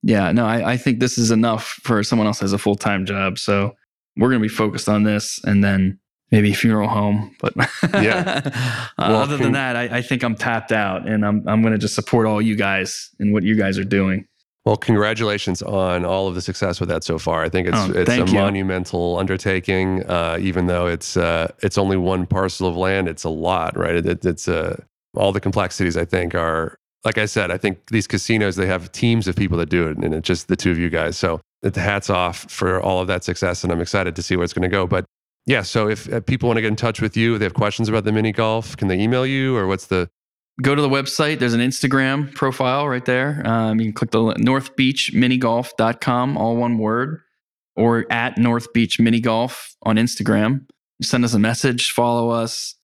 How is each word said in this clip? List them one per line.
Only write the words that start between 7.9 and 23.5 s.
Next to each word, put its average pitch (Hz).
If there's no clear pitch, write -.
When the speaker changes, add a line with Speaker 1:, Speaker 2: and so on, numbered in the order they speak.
Speaker 2:
Yeah. 185
Speaker 1:
uh, 120
Speaker 2:
Well, 110
Speaker 1:
other 143
than 131
Speaker 2:
con- 131
Speaker 1:
that, 131
I, 120
I 123
think 123
I'm 117
tapped 113
out, 98
and 107
I'm, 104
I'm 110
gonna 110
just 104
support 117
all 107
you 110
guys 98
and 104
what 107
you 107
guys 98
are 95
doing. 98
Speaker 2:
Well, 110
congratulations 104
on 92
all 95
of 87
the 90
success 92
with 90
that 82
so 80
far. 82
I 82
think 90
it's, 87
Speaker 1:
Oh, 95
Speaker 2:
it's 92
a 87
Speaker 1:
thank 120
you. 95
Speaker 2:
monumental 92
undertaking, 95
uh, 85
even 92
though 87
it's, 85
uh, 82
it's 101
only 95
one 90
parcel 95
of 85
land. 92
It's 80
a 82
lot, 82